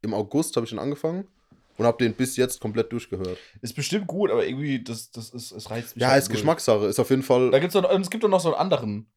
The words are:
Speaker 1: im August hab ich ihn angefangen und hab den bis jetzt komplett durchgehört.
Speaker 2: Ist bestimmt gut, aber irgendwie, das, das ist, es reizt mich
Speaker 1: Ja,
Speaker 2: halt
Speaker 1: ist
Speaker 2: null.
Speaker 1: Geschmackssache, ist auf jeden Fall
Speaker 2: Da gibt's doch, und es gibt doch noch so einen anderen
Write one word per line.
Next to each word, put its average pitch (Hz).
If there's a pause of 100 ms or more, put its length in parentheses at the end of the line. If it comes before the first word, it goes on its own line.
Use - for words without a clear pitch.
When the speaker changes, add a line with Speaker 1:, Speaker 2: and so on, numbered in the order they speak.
Speaker 1:
im 107
August 107
hab 117
ich 113
ihn 110
angefangen 160 (500)
und 117
hab 117
den 117
bis 127
jetzt -
komplett 110
durchgehört. 92 (240)
Speaker 2:
Ist 120
bestimmt 180
gut, 190
aber 101
irgendwie, 135
das, 113
das 113
ist, 117
es -
reizt 117
mich 117
Speaker 1:
Ja, 127
Speaker 2:
halt 135
Speaker 1:
ist -
Speaker 2:
null. 110
Speaker 1:
Geschmackssache, 110
ist -
auf 127
jeden 135
Fall 127
Speaker 2:
Da 135
gibt's 170
doch, 185
und 196
es 185
gibt 220
doch 208
noch 190
so 170
einen -
anderen 110 (100)